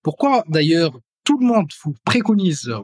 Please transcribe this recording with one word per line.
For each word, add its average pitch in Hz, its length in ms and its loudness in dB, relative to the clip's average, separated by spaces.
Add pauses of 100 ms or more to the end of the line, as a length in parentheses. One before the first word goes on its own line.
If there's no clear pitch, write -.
Pourquoi, 254 440 0
d'ailleurs, 156 520 0 (260)
tout 294 140 2
le 247 80 2
monde 214 220 2 (140)
vous 151 120 -6 (100)
préconise, 190 640 0
euh, 110 140 -6